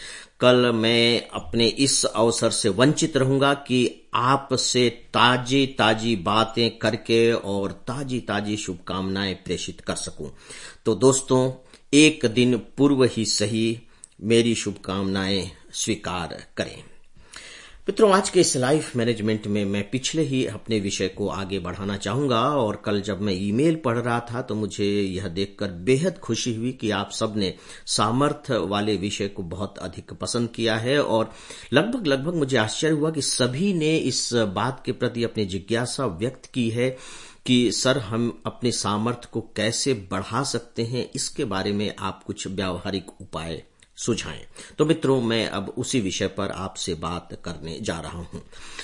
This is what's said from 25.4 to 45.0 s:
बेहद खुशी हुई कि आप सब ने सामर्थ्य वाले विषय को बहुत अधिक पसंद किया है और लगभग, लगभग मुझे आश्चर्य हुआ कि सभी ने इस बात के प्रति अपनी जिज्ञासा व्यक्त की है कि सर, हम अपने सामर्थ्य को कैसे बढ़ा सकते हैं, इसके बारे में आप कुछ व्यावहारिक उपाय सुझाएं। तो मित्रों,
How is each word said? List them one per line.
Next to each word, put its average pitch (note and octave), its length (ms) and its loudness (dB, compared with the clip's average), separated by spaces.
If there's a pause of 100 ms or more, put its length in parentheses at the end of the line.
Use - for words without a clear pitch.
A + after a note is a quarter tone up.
बेहद C3 480 0
खुशी A#2 360 -4
हुई A#2+ 180 -4
कि A2+ 180 -2
आप G2 220 -2
सब A2 240 -2
ने F#2+ 180 0 (320)
सामर्थ्य C3 720 0
वाले G2+ 400 0
विषय G2 320 -4
को G2 140 -8
बहुत F2+ 360 -8
अधिक F2+ 340 -12
पसंद A2+ 380 -2
किया A2+ 260 0
है C3 260 0
और A2 300 0 (400)
लगभग, G#3 340 2
लगभग C#3 280 0
मुझे C3+ 220 0
आश्चर्य C3+ 380 2
हुआ D3+ 160 0
कि D3 120 -4
सभी C3+ 520 0
ने D#3 220 2
इस - 360 -2
बात A2+ 540 0
के B2+ 60 -2
प्रति A#2 320 -2
अपनी G#2+ 200 -2
जिज्ञासा A2+ 640 -2
व्यक्त G#2 400 -6
की A#2 240 -2
है B2 260 -2 (500)
कि B2 260 6
सर, C3+ 260 2
हम A#2 480 -4
अपने A#2 260 -2
सामर्थ्य G#2+ 600 -2
को A#2 80 -4
कैसे A#2 540 -2
बढ़ा G2 480 -4
सकते A#2 400 -4
हैं, A#2 320 -4
इसके - 300 -6
बारे G2 280 -2
में G2+ 260 -2
आप F#2+ 260 -6
कुछ - 220 -8
व्यावहारिक F#2+ 600 -4 (140)
उपाय E2 420 -8 (340)
सुझाएं। F#2+ 440 -4 (380)
तो D3+ 60 2
मित्रों, C#3+ 380 2